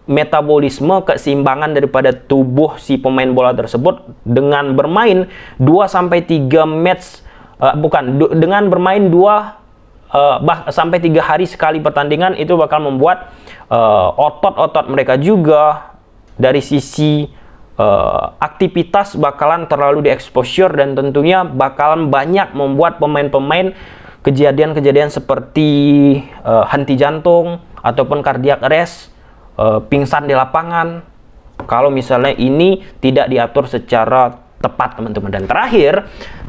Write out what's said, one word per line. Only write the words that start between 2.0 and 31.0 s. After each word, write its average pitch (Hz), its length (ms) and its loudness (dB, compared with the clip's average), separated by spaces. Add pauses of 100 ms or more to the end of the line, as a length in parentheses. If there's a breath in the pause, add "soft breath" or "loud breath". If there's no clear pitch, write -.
tubuh 135 640 0
si 135 240 -4
pemain 131 320 0
bola 127 240 2
tersebut 120 480 -2 (240)
dengan 139 480 0
bermain 185 560 0 (240 loud breath)
dua 170 320 4
sampai 175 400 0
tiga 156 400 2
match, 170 560 -4 (320 loud breath)
eh, 131 240 2
bukan, 139 400 0
du-, 156 160 2
dengan 190 320 2
bermain 185 400 2
dua, 208 560 2 (480)
eh, 143 320 2
bah-, 160 320 -2
sampai 170 240 0
tiga 160 240 2
hari 165 240 -2
sekali 160 320 -2
pertandingan, 151 560 -2
itu 165 240 0
bakal 151 240 0
membuat, 147 480 0 (400 loud breath)
eh, 107 400 4
otot-otot 151 800 -2
mereka 135 240 0
juga 151 800 0 (400)
dari 131 240 2
sisi, 151 640 -2 (560 soft breath)
eh, 101 440 0 (120)
aktivitas 185 800 -2
bakalan 151 560 0
terlalu 143 400 2
diexposure 131 640 -2
dan 139 160 0
tentunya 143 560 0
bakalan 143 640 -2
banyak 160 400 0
membuat 139 480 -2
pemain-pemain 147 720 0 (560 loud breath)
kejadian-kejadian 143 800 2
seperti, 151 640 -2 (480)
eh, 113 480 0
henti 139 320 -2
jantung 170 640 0 (160)
ataupun 147 400 -2
cardiac 135 400 -2
arrest, 160 560 -2 (400 soft breath)
eh, 110 320 0
pingsan 143 400 -2
di 139 80 0
lapangan 165 640 -2 (640)